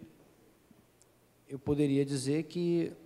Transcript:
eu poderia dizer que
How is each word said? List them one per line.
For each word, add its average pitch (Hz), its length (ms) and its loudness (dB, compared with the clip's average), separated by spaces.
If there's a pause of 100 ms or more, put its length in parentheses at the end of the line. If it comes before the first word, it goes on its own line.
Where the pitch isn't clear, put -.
(1500)
eu 135 100 -12
poderia 143 460 2
dizer 139 400 -2
que 170 480 0 (140)